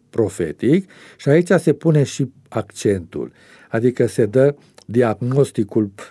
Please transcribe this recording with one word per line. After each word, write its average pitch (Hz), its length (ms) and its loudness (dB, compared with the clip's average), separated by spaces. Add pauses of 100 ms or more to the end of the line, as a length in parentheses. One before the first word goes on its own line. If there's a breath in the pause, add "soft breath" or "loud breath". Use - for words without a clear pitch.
profetic 110 800 -2 (280 loud breath)
și - 120 -4
aici 175 220 2
se 160 220 2
pune 151 300 2
și 127 280 -4 (180)
accentul, 92 840 -4 (380 soft breath)
adică 120 360 0
se 113 200 0
dă 131 300 2 (300 soft breath)
diagnosticul 117 1080 0 (200 loud breath)